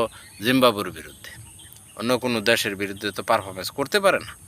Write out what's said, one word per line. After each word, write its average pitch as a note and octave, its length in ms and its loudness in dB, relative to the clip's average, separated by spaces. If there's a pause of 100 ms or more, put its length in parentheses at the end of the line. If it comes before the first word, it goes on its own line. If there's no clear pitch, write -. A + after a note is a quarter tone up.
(420)
জিম্বাবুর A2+ 500 4
বিরুদ্ধে, - 400 -18 (680)
অন্য A2+ 220 -2
কোনো B2 220 0
দেশের A2 340 2
বিরুদ্ধে G2 360 -6
তো G#2+ 120 -8
পারফরম্যান্স F#2+ 480 -2
করতে C#3 280 -4
পারে F3+ 260 4
না। - 80 -16 (140)